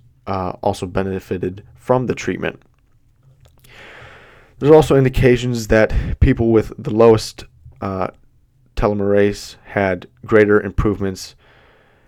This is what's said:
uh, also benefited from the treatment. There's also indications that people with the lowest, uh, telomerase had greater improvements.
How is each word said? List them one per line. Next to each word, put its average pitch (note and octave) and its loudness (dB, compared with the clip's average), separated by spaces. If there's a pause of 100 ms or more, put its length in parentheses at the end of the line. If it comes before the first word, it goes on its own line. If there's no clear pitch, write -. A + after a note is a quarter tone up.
(260)
uh, F#2+ -6 (100)
also G2 -6
benefited F#2+ -8 (120)
from B2+ -2
the G#2+ -4
treatment. - -8 (2000)
There's C#3 2
also D#3 6
indications B2 0
that A2 2 (260)
people A#2+ 2
with A2 0 (100)
the A#2+ -8
lowest, A2 2 (360)
uh, G2 -6 (680)
telomerase G2+ 0
had G2 -4 (180)
greater G#2 4
improvements. G2 -6 (720)